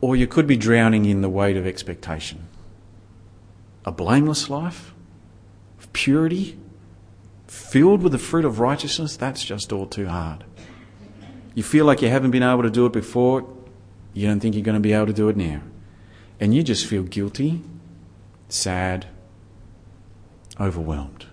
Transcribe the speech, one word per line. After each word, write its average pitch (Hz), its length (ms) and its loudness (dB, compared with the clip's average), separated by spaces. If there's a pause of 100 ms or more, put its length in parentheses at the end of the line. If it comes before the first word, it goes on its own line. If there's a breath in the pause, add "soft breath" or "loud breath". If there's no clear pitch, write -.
Or 131 160 0
you 123 100 4
could 151 220 2
be 139 80 6
drowning 110 480 4
in 101 160 2
the 95 80 0
weight 98 280 0
of 92 80 -4
expectation. 82 840 -8 (1400)
A - 80 -6
blameless 139 580 0
life 160 420 -8 (840)
of - 140 -20
purity, 160 680 0 (880)
filled 180 560 4
with 175 100 2
the 131 60 -2
fruit 165 260 -2
of 113 160 -2
righteousness, 143 560 -2
that's 135 260 -6
just - 300 -8
all 95 140 -4
too 101 200 -6
hard. 82 380 -6 (1080 loud breath)
You 113 80 -4
feel 151 220 4
like 143 160 6
you 120 80 2
haven't 131 220 2
been 123 120 2
able 123 200 2
to 117 80 2
do 120 160 4
it 117 60 2
before, 123 560 0 (640)
you 101 160 -2
don't 104 100 0
think 107 160 -2
you're 104 80 -2
gonna 107 180 0
be 104 120 4
able 107 140 4
to 107 60 -2
do 107 160 2
it 107 80 2
now. 78 260 -4 (760 soft breath)
And 107 160 2
you 151 80 4
just 127 240 -2
feel 101 160 -2
guilty, 113 600 -4 (840)
sad, 92 580 -4 (1500)
overwhelmed. 80 720 -6